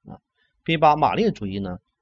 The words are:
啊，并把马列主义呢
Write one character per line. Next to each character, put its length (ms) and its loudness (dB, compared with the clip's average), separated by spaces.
啊， 140 -20
并 160 -2
把 160 6
马 200 0
列 160 0
主 160 -8
义 100 -8
呢 220 -8